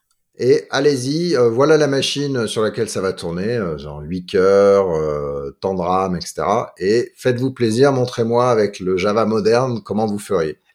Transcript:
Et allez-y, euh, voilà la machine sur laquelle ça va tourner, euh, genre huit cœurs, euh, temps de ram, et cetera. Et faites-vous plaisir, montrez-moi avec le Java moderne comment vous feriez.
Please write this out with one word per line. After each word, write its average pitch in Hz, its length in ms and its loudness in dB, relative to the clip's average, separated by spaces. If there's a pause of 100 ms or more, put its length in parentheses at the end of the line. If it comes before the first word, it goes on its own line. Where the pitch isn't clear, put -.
(380)
Et 131 300 2
allez-y, 143 680 0
euh, 123 140 4
voilà 143 300 4
la 151 80 4
machine 139 600 -2
sur 107 140 -4
laquelle 110 300 -2
ça 107 100 -4
va 92 140 -2
tourner, 92 420 -4
euh, 87 220 -4
genre 73 240 -12
huit 90 240 -8
cœurs, 98 680 4
euh, 73 680 -4
temps 95 100 -2
de 92 80 -4
ram, 92 340 -2
et 82 60 -6
cetera. 90 560 -4
Et 107 400 0
faites-vous 127 380 -2
plaisir, 120 380 2
montrez-moi 120 580 0
avec 107 280 0
le 92 200 -2
Java 104 260 0
moderne 110 580 0
comment 104 220 -4
vous 104 140 -4
feriez. 85 400 -4 (160)